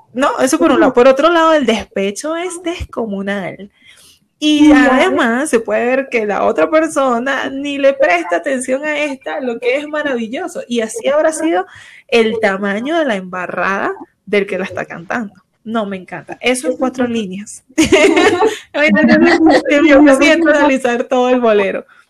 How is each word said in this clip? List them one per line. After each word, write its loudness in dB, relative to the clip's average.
no, -2
eso 0
por 2
un 2
lado. 4
Por 4
otro 4
lado, 4
el 2
despecho -4
es -8
descomunal. -8
Y 4
además 2
se 2
puede -2
ver -2
que -2
la -2
otra 0
persona 0
ni -6
le 2
presta 0
atención -4
a -4
esta, -6
lo -6
que -2
es -8
maravilloso. -6
Y -2
así -8
habrá 0
sido -2
el 0
tamaño -2
de -2
la -2
embarrada -6
del 0
que -6
la -6
está -8
cantando. -8
No, -4
me -8
encanta. -16
Eso -2
en -2
cuatro -2
líneas. -8
<laughs> -20
Yo 8
me 8
siento 4
a 4
analizar 0
todo 0
el 2
bolero. 0